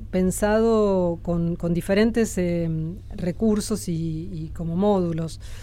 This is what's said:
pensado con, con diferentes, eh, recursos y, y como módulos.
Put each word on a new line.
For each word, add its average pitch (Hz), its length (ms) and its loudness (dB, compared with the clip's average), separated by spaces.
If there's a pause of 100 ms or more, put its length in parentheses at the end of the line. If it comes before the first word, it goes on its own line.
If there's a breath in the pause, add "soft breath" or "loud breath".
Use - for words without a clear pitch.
(120)
pensado 196 1120 2
con, 170 340 0
con 170 180 -2
diferentes, 214 640 2
eh, 170 320 0 (460)
recursos 208 720 0
y, 165 460 -4
y 160 200 -8
como 165 220 -4
módulos. 175 640 2 (240 loud breath)